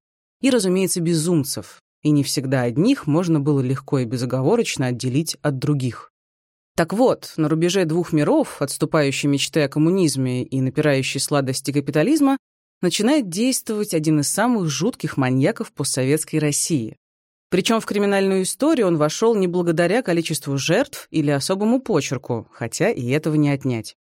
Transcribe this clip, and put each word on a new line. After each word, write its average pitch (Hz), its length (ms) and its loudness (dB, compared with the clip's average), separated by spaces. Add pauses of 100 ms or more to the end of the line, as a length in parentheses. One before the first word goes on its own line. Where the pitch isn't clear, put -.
(400)
и, 262 100 2
разумеется, 190 520 2
безумцев. 160 800 -2 (220)
И 151 80 2
не 143 120 4
всегда 135 380 -2
одних 143 440 2
можно 160 360 2
было 139 180 2
легко 135 400 -2
и 127 60 0
безоговорочно 131 800 -2
отделить 127 560 -2
от 139 180 -2
других. 135 540 -4 (640)
Так 175 160 0
вот, 214 420 0
на 156 140 0
рубеже 175 340 0
двух 165 300 -2
миров, 190 480 0
отступающей 147 640 0
мечты 143 360 0
о 139 40 0
коммунизме 135 760 0
и 131 160 -4
напирающей 135 580 0
сладости 135 520 -2
капитализма, 175 640 2 (440)
начинает 214 480 2
действовать 214 640 -2
один 156 260 2
из 139 100 0
самых 214 380 0
жутких 156 480 -4
маньяков 139 560 0
постсоветской 143 680 -2
России. 147 580 -2 (520)
Причём 185 300 2
в 214 60 -8
криминальную 196 580 2
историю 262 440 2
он 170 100 2
вошёл 156 360 2
не 190 140 2
благодаря 175 560 2
количеству 160 540 -2
жертв 170 520 -2
или 147 220 0
особому 202 480 0
почерку, 135 720 -4
хотя 147 400 -2
и 120 160 -4
этого 156 280 0
не 147 140 4
отнять. 135 460 -4 (240)